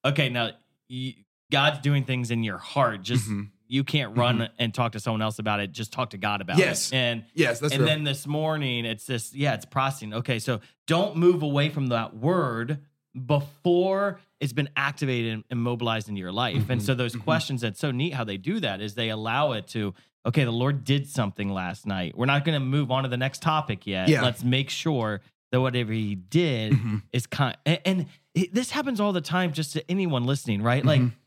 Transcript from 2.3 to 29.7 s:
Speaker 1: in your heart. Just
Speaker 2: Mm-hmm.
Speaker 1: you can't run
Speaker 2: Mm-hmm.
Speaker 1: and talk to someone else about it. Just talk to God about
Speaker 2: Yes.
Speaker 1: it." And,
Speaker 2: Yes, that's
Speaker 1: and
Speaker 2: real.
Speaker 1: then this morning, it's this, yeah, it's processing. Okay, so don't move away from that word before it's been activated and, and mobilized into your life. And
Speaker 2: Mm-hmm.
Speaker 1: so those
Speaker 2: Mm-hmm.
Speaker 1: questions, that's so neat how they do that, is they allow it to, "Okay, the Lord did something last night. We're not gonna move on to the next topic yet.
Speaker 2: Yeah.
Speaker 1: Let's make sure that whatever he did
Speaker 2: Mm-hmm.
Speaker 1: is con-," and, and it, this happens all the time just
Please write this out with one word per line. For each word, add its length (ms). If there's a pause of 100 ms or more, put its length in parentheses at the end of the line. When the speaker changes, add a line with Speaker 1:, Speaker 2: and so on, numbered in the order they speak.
Speaker 1:
in 120
your 160
heart. 440
Just 260
Speaker 2:
Mm-hmm. 140 (260)
Speaker 1:
you 160
can't 320
run 220
Speaker 2:
Mm-hmm. 200
Speaker 1:
and 140
talk 200
to 80
someone 200
else 180
about 220
it. 120
Just 200
talk 180
to 80
God 220
about 160
Speaker 2:
Yes. 340
Speaker 1:
it." 60
And, 280 (100)
Speaker 2:
Yes, 260
that's 140
Speaker 1:
and 80
Speaker 2:
real. 80
Speaker 1:
then 140
this 220
morning, 600
it's 180
this, 300
yeah, 180
it's 140
processing. 480
Okay, 240
so 220 (260)
don't 300
move 260
away 260
from 200
that 280
word 640 (600)
before 840 (200)
it's 120
been 240
activated 580
and, 160
and 100
mobilized 480
into 120
your 120
life. 360
And 120
Speaker 2:
Mm-hmm. 60
Speaker 1:
so 80
those 200
Speaker 2:
Mm-hmm. 100
Speaker 1:
questions, 380
that's 180
so 100
neat 240
how 100
they 120
do 240
that, 200
is 140
they 160
allow 420
it 160
to, 260 (320)
"Okay, 180
the 60
Lord 340
did 240
something 420
last 360
night. 300
We're 100
not 180
gonna 160
move 300
on 140
to 40
the 80
next 260
topic 440
yet. 220
Speaker 2:
Yeah. 140
Speaker 1:
Let's 220
make 260
sure 500 (320)
that 80
whatever 320
he 220
did 580
Speaker 2:
Mm-hmm. 240 (160)
Speaker 1:
is 140
con-," 280 (100)
and, 200
and 220 (280)
it, 200
this 160
happens 300
all 120
the 80
time 320
just 220